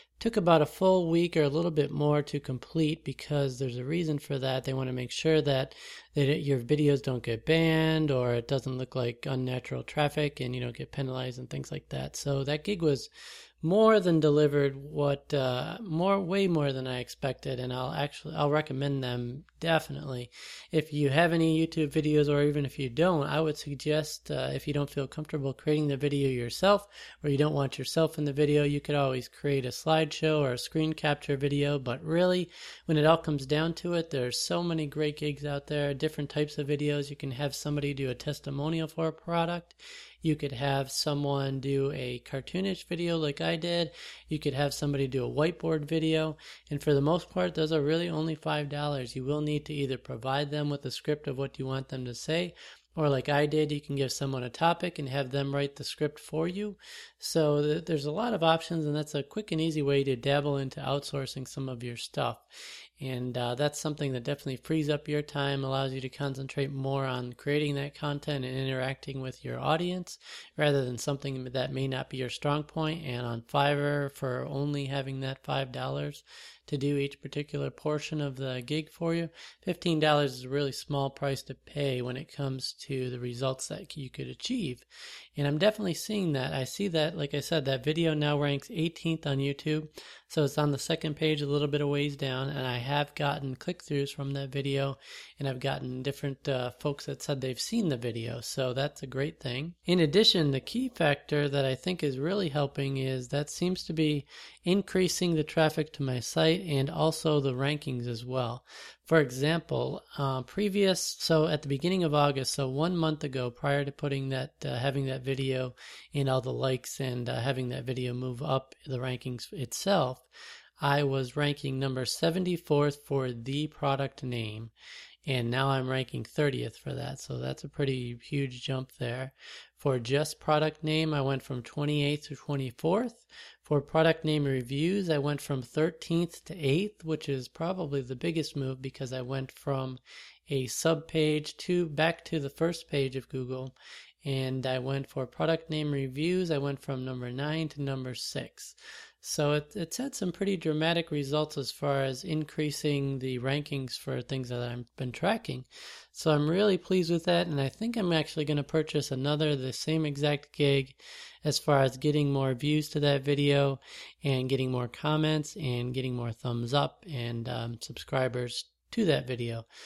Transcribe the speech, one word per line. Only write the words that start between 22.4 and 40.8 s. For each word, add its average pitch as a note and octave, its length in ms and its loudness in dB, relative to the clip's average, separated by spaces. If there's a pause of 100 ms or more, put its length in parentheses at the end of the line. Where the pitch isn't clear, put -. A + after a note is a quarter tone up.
even D3 200 2
if - 140 -6
you C3+ 100 -2
don't, D3+ 380 4
I D3 140 2
would D3+ 180 0
suggest, D3 720 -2
uh, C3 220 -2
if C#3+ 160 -4
you C#3+ 60 -2
don't C#3+ 140 2
feel C3+ 200 -4
comfortable C#3+ 440 -4
creating D3+ 360 2
the C#3 80 2
video C#3 320 2
yourself, C3 580 2 (380)
or D3 60 2
you C#3 60 4
don't D3 160 4
want C#3 280 0
yourself D#3 360 2
in D3+ 100 0
the C#3+ 60 0
video, D3 300 4
you C#3+ 180 2
could D3 140 -2
always C3 320 2
create C#3 400 0
a B2 40 -2
slideshow D#3 680 2
or C3+ 140 4
a B2 60 -2
screen D#3+ 340 0
capture D3 440 0
video. C#3+ 440 2
But B2 240 -4
really, F3 460 2 (360)
when D#3 100 4
it D3+ 100 6
all D#3+ 120 10
comes D3 260 -2
down D#3 300 2
to F3 200 -4
it, E3 160 -2
there's B2 280 -2
so F3 240 0
many D#3+ 240 0
great D3+ 300 -2
gigs D3 280 -4
out C#3+ 220 -4
there, C#3+ 280 0
different D3 360 -4
types D3+ 280 -2
of C#3 100 -4
videos. C#3+ 420 0
You C#3+ 60 -10
can C#3 160 -6
have C#3 240 -4
somebody D3 360 -2
do C3+ 160 -2
a B2+ 60 -2
testimonial D3 720 -4
for D#3+ 220 -2
a D#3+ 40 -2
product. E3+ 640 -2 (460)
You D#3 140 2
could C#3+ 160 -4
have C3+ 400 0